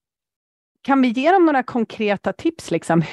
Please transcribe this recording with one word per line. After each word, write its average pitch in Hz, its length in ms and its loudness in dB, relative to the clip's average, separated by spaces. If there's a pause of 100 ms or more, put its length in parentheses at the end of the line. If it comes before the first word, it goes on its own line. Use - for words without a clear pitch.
(840)
kan 269 200 2
vi 254 60 2
ge 262 240 0
dem 370 140 6
några 277 160 2
konkreta 214 680 -4
tips, - 380 -6
liksom? 165 320 0 (100)